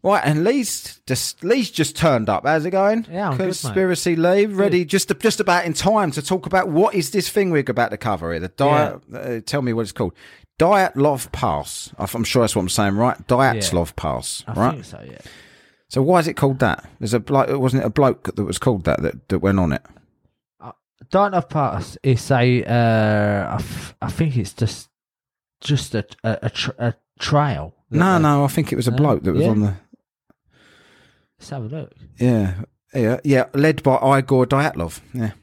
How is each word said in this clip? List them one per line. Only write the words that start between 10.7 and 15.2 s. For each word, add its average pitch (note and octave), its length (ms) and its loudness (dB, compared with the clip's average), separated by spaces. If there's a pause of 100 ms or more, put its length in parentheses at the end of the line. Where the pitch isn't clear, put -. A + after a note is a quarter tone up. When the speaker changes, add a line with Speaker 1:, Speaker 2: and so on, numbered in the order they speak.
Speaker 1:
Pass. - 680 -4
I - 60 -6
f-, G2 120 -6
I'm A#2 100 -2
sure B2 180 2
that's G#2+ 120 -2
what G2+ 80 0
I'm F#2 60 -4
saying, G2+ 260 0
right? A#2 220 0 (100)
Dyatlov A2 600 2
Speaker 2:
Yeah. - 80 -18
Speaker 1:
Pass, - 520 -6
Speaker 2:
I A2 60 -10
Speaker 1:
right? A#2 200 0
Speaker 2:
think C3 120 -12
so, - 240 -20
yeah. - 80 -20 (720)